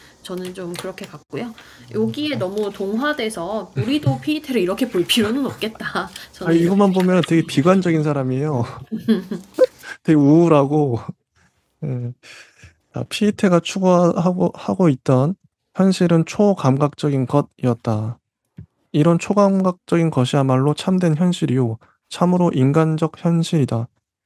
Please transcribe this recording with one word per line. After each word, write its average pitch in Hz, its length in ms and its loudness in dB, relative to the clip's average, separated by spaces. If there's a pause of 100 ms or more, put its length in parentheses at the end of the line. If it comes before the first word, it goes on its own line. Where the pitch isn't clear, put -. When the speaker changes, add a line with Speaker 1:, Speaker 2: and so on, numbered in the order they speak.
(240)
Speaker 1:
저는 180 300 -12
좀 180 200 -12
그렇게 185 340 -14
봤고요. 226 460 -14 (400)
여기에 277 440 -4
너무 202 360 -6
동화돼서 214 1040 -6
우리도 262 440 -2
피에테를 302 400 -4
이렇게 202 280 -2
볼 175 160 -2
필요는 233 400 0
없겠다. 190 640 -8 (240)
저는 180 200 0
Speaker 2:
아니, 165 100 4
이것만 196 280 4
Speaker 1:
이렇게 185 140 0
Speaker 2:
보면 185 220 2
되게 165 140 2
Speaker 1:
생각합니다. 160 140 -6
Speaker 2:
비관적인 170 480 2
사람이에요. 139 640 -2 (260)
Speaker 1:
<laughs> - 1120 -4
Speaker 2:
되게 160 140 4
우울하고. 147 800 4 (840)
예. 123 280 -8 (800)
자, 123 160 -8
피에테가 202 520 0
추구하고, 180 920 2
하고 190 340 0
있던 139 460 0 (400)
현실은 175 500 2
초감각적인 147 1000 0
것이었다. 117 920 -2 (720)
이런 170 280 2
초감각적인 185 920 0
것이야말로 143 640 2
참된 180 420 0
현실이요. 135 600 -2 (320)
참으로 175 440 2
인간적 156 600 0 (100)
현실이다. 160 640 0 (380)